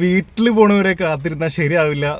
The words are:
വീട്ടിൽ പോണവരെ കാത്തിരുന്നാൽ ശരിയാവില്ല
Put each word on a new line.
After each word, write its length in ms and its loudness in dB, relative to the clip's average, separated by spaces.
വീട്ടിൽ 420 0
പോണവരെ 420 4
കാത്തിരുന്നാൽ 560 -4
ശരിയാവില്ല 500 0